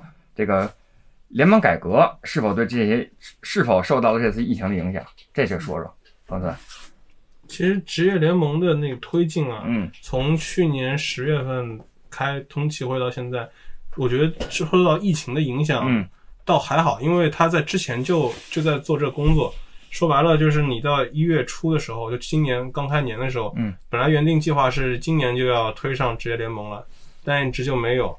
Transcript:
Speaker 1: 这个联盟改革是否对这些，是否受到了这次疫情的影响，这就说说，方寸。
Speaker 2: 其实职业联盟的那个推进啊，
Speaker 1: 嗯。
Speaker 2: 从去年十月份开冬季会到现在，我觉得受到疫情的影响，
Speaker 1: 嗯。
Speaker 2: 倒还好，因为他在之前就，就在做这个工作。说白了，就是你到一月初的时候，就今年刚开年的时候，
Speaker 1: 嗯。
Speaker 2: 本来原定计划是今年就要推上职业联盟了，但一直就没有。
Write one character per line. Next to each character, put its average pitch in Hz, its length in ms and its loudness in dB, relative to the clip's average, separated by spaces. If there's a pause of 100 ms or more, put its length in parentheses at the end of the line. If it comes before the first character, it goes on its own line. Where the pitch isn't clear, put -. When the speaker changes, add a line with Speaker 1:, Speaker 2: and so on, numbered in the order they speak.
(340)
Speaker 1:
这 110 120 -2
个 98 260 0 (560)
联 139 200 2
盟 214 120 8
改 92 180 2
革 98 320 4 (140)
是 - 160 -4
否 107 140 2
对 113 120 2
这 117 220 0
些， 113 220 0 (320)
是 - 220 0
否 95 200 4
受 135 160 2
到 113 140 4
了 113 60 0
这 117 120 2
次 110 100 -4
疫 120 140 0
情 95 140 -2
的 101 60 0
影 90 180 -2
响， 98 100 -6 (300)
这 139 120 0
就 - 140 -4
说 98 180 -6
说， - 160 -10 (320)
方 92 160 -6
寸。 85 120 -4 (960)
Speaker 2:
其 - 180 -4
实 196 140 2
职 - 260 -2
业 196 100 4
联 165 200 2
盟 156 240 0
的 175 160 2
那 147 160 -2
个 127 60 -6
推 170 280 0
进 160 240 -2
啊， 110 160 -8
Speaker 1:
嗯。 107 240 -2 (120)
Speaker 2:
从 143 360 0
去 165 300 0
年 135 280 0
十 135 300 -4
月 147 180 0
份 123 360 -6 (300)
开 139 320 -4
冬 143 280 -4
季 151 160 -6
会 131 140 -2
到 127 100 -2
现 123 220 -8
在， 120 180 -6 (480)
我 131 100 0
觉 123 120 2
得 160 120 2 (180)
受 - 160 -4 (180)
到 160 160 4
疫 196 120 0
情 151 220 -4
的 151 80 0
影 139 240 -2
响， 139 220 0
Speaker 1:
嗯。 110 200 2 (380)
Speaker 2:
倒 170 120 4
还 143 240 2
好， - 200 0
因 160 140 2
为 170 140 4
他 165 180 2
在 165 140 2
之 156 160 -4
前 127 260 -4
就， 151 300 0 (160)
就 - 100 -4
在 151 200 0
做 151 180 0
这 147 80 0
个 135 60 -2
工 151 240 4
作。 139 180 2 (380)
说 - 180 0
白 143 120 4
了， 165 160 6
就 156 120 4
是 151 140 4
你 127 160 0
到 139 280 0
一 151 120 -4
月 160 260 2
初 - 260 -4
的 156 80 2
时 - 120 -6
候， 113 180 -6
就 120 80 -4
今 156 240 -2
年 127 300 -2
刚 143 160 -4
开 147 140 0
年 117 180 -4
的 131 100 -2
时 127 100 -4
候， 104 180 -6
Speaker 1:
嗯。 110 160 -2 (160)
Speaker 2:
本 120 100 -2
来 135 100 2
原 151 140 4
定 160 160 4
计 151 120 0
划 139 180 4
是 127 300 0
今 160 180 0
年 123 180 2
就 127 100 0
要 117 280 2
推 135 200 -4
上 123 240 -2
职 - 120 -6
业 117 80 -2
联 113 120 -6
盟 107 200 -8
了， 104 160 -10 (380)
但 143 240 0
一 127 40 -2
直 123 120 -4
就 135 120 -2
没 120 200 2
有。 107 240 0